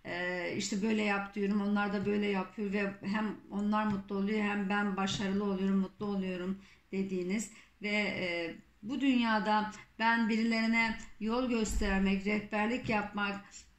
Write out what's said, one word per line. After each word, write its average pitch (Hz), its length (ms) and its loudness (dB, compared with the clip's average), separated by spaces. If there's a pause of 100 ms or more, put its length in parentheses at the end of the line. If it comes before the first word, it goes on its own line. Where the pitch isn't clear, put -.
e, 180 520 -4
işte 196 260 -2
böyle 220 200 2
yap 202 320 -2
diyorum, 202 260 2
onlar 202 320 2
da 196 140 0
böyle 208 200 2
yapıyor 196 460 -2
ve 202 200 0 (100)
hem 208 340 -2 (140)
onlar 208 360 0
mutlu 196 300 -2
oluyor 208 240 0
hem 202 280 0
ben 202 280 0
başarılı 196 480 0
oluyorum, 196 340 2
mutlu 190 280 -2
oluyorum." 185 520 -2 (340)
dediğiniz 190 580 -2 (320)
ve, 202 60 -4
e, 175 640 -2 (280)
bu 233 180 -6
dünyada 214 720 4 (260)
ben 226 300 4
birilerine 226 720 2 (220)
yol 240 280 0
göstermek, 196 760 2
rehberlik 214 640 -2
yapmak, 202 560 -2 (340)